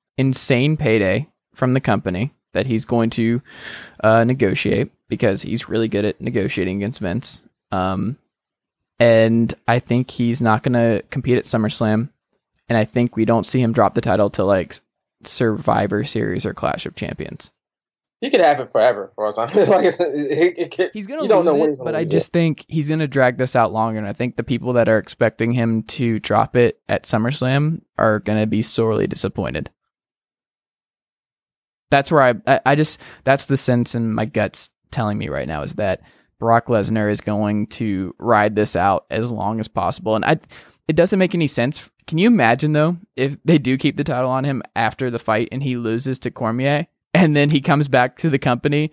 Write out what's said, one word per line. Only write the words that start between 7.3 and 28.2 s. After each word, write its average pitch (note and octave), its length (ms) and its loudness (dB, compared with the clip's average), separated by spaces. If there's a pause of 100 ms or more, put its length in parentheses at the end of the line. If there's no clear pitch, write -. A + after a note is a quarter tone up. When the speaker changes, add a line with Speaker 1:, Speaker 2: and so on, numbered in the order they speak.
Speaker 1:
Um, F#2+ 460 -4 (840)
and A2+ 540 4 (140)
I A#2+ 100 2
think B2 320 -2
he's A#2+ 320 -2
not A2 220 2
gonna A#2 480 2
compete B2 260 0
at - 80 -2
SummerSlam. A2 640 -2 (580)
And A#2 120 0
I G#2+ 60 2
think A#2+ 300 -2
we A2+ 100 2
don't A2+ 200 2
see B2+ 160 -2
him A2+ 120 0
drop G#2 200 2
the A#2 80 0
title G2+ 300 2
till, F#2+ 160 -2
like, F#2+ 280 0 (480)
Survivor G#2+ 800 0
Series A2 440 -4
or - 80 -6
Clash - 320 -4
of - 80 -12
Champions. - 560 -12 (680)
Speaker 2:
He C4+ 80 -6
could B3 100 2
have D3 200 4
it B2 120 -10
forever, G#2+ 440 0
for G#2+ 120 -4
as G#2 120 -4
I'm A#2 80 -4
<laughs> F#3+ 200 2
like, F3+ 320 4
it, D3+ 580 0
it D#3+ 140 -6
could, - 220 -4
Speaker 1:
He's G#3 140 -12
gonna D4 160 -8
Speaker 2:
you B3+ 40 -4
don't G3 160 4
Speaker 1:
lose E3 100 2
Speaker 2:
know C#3+ 60 2
when D#3 100 2
Speaker 1:
it, - 20 -2
Speaker 2:
he's C#3 80 -6
gonna C#3+ 120 -6
Speaker 1:
but D#3+ 40 -4
I D#3+ 60 -2
Speaker 2:
lose D#3+ 100 -4
Speaker 1:
just D#3+ 180 0
Speaker 2:
it. - 40 -12
Speaker 1:
think E3 340 0
he's D3 200 -4
gonna D#3 200 -2
drag B2+ 300 2
this B2+ 180 -2
out A2 180 2
longer. A2 240 -2
And G#2 100 -6
I G#2 60 -6
think A#2+ 220 -4
the A2+ 80 -4
people B2 300 -4
that A#2 140 4
are A2 120 4
expecting A#2 540 -2
him A2+ 300 0
to A#2 360 -2
drop A2 360 0
it A#2+ 320 4
at - 160 -2
SummerSlam C3 800 -2 (160)
are G#2+ 220 2